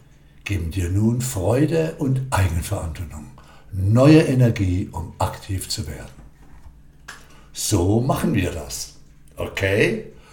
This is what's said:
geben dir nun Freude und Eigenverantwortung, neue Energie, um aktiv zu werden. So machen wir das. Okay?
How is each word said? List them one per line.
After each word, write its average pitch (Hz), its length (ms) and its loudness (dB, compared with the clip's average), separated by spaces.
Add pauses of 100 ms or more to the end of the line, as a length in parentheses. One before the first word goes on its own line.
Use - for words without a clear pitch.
(440)
geben 82 260 -4
dir 87 200 -4
nun 113 320 0
Freude 151 760 0
und 131 320 0
Eigenverantwortung, 82 1000 -4 (400)
neue 123 500 8
Energie, 110 720 2
um - 260 -10
aktiv - 500 -6
zu - 200 -6
werden. 73 260 -14 (1400)
So 104 480 0
machen 139 340 -2
wir 90 160 0
das. - 460 -12 (380)
Okay? 104 760 -2 (220)